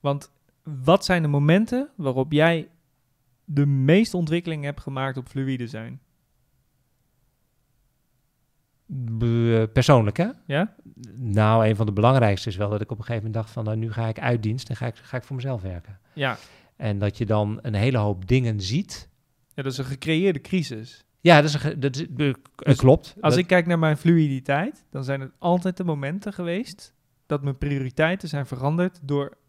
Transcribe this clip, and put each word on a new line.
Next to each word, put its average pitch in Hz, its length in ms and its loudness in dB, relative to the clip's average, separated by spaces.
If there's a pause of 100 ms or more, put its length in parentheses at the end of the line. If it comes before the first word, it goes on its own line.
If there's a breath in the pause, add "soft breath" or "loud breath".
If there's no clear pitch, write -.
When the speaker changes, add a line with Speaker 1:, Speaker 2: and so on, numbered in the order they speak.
Speaker 1:
Want 143 300 -4 (320)
wat 151 420 2
zijn 180 180 0
de 151 60 0
momenten 190 680 2
waarop 135 360 -2
jij 156 360 2 (760)
de 143 220 2
meeste 143 500 4
ontwikkeling 165 480 -4
hebt 143 160 -8
gemaakt 135 360 -6
op 123 120 -10
fluïde 131 380 -4
zijn? 113 340 -14 (3000)
Speaker 2:
Be-, 117 760 0
persoonlijk, 123 440 4
hè? 185 120 -2 (180)
Speaker 1:
Ja? 160 280 -2 (420)
Speaker 2:
Nou, 110 500 2
een 107 100 2
van 107 100 0
de 104 60 -4
belangrijkste 110 560 2
is 92 80 -8
wel 104 140 -4
dat 107 100 -4
ik 104 100 -8
op 104 80 -10
een 107 60 -12
gegeven 113 220 -6
moment 110 180 -6
dacht - 100 -20
van, 113 100 -6
"Nou, 107 120 -4
nu 113 160 -6
ga 113 160 -4
ik 113 120 -6
uit 123 220 -2
dienst 113 260 -6
en 127 80 -8
ga 120 100 -8
ik, 120 100 -8
ga - 200 -14
ik 123 60 -8
voor 135 140 -12
mezelf 123 260 -6
werken." 92 360 -12 (140)
Speaker 1:
Ja. 135 240 -4 (400 loud breath)
Speaker 2:
En 104 220 -4
dat 101 200 -2
je 117 80 -2
dan 107 360 0
een 113 120 -6
hele 120 240 0
hoop 98 300 -2
dingen 117 320 0
ziet. 110 480 -6 (460)
Speaker 1:
Ja, 143 80 -10
dat 131 100 -6
is 123 60 -10
een 135 60 -6
gecreëerde 156 560 -2
crisis. 131 640 -6 (160)
Speaker 2:
Ja, 165 160 8
dat 147 80 8
is 156 100 -2
een 143 60 -2
ge-, 151 180 -4
dat 131 180 -2
is, 160 100 -6 (100)
eh, 139 160 0 (240)
Speaker 1:
Dus 135 200 4
Speaker 2:
klopt. - 440 4
Speaker 1:
als 151 140 4
Speaker 2:
Dat 175 80 4
Speaker 1:
ik 175 40 -2
kijk 175 200 4
naar 170 120 2
mijn 156 180 2
fluiditeit, 151 960 0
dan 135 140 -8
zijn 135 160 -4
het 135 180 -14
altijd 180 380 0
de 190 80 -6
momenten 160 480 -4
geweest 180 640 -8 (320)
dat 147 160 -2
mijn 139 160 -4
prioriteiten 147 680 -2
zijn 143 180 -6
veranderd 156 560 -2
door 143 340 -4 (120)